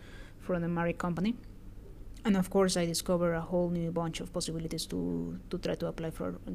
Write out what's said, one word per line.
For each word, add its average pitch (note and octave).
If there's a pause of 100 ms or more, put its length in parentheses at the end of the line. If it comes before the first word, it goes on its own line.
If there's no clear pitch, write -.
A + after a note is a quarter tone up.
(400)
from F3
the E3+
Marriott E3+
company. F3+ (880)
And G3+
of F#3
course, F#3+
I F3
discovered E3+
a E3
whole F3
new E3+
bunch E3
of -
possibilities E3
to, E3+ (120)
to F3+
try F3
to E3+
apply E3
for, F3+ (180)